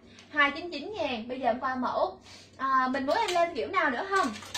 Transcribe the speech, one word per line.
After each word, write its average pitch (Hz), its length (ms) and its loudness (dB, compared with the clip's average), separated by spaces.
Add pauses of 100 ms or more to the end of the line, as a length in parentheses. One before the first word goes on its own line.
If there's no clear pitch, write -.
(340)
Hai 285 180 4
chín 339 200 -8
chín 320 260 -8
ngàn, 247 300 -2
bây 254 120 -6
giờ 262 100 2
em 247 100 0
qua 262 160 -2
mẫu. 254 420 -2 (400)
À, 262 340 2
mình 269 140 -2
muốn 294 120 2
em 440 160 2
lên 339 220 2
kiểu 220 120 -2
nào 349 220 2
nữa 269 200 -2
không? 381 180 4 (300)